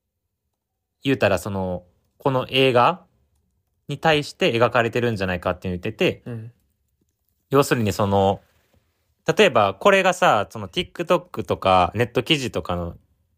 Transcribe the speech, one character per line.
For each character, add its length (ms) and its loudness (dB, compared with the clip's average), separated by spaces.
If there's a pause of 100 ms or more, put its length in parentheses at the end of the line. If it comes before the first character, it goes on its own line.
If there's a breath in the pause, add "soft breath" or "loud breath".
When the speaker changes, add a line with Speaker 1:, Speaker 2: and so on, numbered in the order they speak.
(1000)
Speaker 1:
言 120 0
う 40 -2
た 120 2
ら、 80 0
そ 120 -8
の、 360 -6 (320)
こ 140 -2
の 180 -2
映 240 2
画 320 2 (800)
に 120 -8
対 260 0
し 80 -16
て 200 -2
描 160 2
か 140 2
れ 80 -2
て 80 -2
る 140 0
ん 20 -6
じ 80 -4
ゃ 40 -2
な 80 -2
い 40 -4
か 120 -2
っ 80 -6
て 100 -8
言 80 -6
っ 20 -8
て 140 -8
て、 320 -4
Speaker 2:
う 60 -12
ん。 200 -14 (1000)
Speaker 1:
要 140 4
す 100 0
る 100 -2
に 100 0
そ 120 -2
の、 360 2 (960)
例 80 6
え 40 4
ば 260 2
こ 160 2
れ 120 4
が 100 2
さ、 360 2
そ 100 -14
の 80 -10
TikTok 760 -4
と 140 -4
か 380 2
ネ 80 0
ッ 80 -8
ト 100 -2
記 160 -2
事 140 -6
と 120 -6
か 120 -6
の 220 -10 (400)